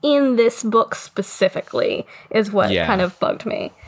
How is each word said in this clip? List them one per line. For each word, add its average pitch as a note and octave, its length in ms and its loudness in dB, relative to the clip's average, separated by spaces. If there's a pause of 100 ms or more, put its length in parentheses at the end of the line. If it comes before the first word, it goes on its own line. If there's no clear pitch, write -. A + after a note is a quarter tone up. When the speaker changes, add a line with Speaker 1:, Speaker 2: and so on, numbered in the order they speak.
Speaker 1:
in C#4+ 340 2
this A#3 260 2
book A3+ 320 0
specifically - 1120 -4 (240)
is G3+ 220 0
what G3 180 2
Speaker 2:
Yeah. F#2 160 0
Speaker 1:
kind F#3+ 140 0
of F3+ 180 -2
bugged - 260 -4
me. - 280 -6 (160)